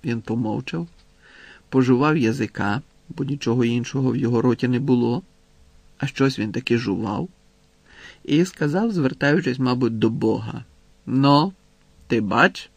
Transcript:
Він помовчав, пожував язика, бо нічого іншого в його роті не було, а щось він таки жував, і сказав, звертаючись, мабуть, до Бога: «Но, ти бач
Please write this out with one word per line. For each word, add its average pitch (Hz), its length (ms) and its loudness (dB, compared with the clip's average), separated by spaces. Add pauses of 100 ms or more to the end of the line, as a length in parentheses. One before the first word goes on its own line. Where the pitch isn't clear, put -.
Він 117 180 -4
помовчав, 123 640 -4 (800)
пожував 131 480 4
язика, 113 640 -2 (280)
бо - 140 -6
нічого 127 420 0
іншого 123 460 0
в 117 40 0
його 120 260 0
роті 123 260 2
не 123 120 0
було, 123 440 0 (760)
а 139 100 -6
щось 135 320 0
він 107 120 -4
таки 120 260 0
жував, 110 520 -4 (960)
і 160 220 2
сказав, 180 460 -2
звертаючись, 143 680 0
мабуть, 123 400 0
до 113 100 4
Бога: 110 540 -2 (420)
«Но, 143 480 4 (540)
ти 117 140 0
бач 110 560 2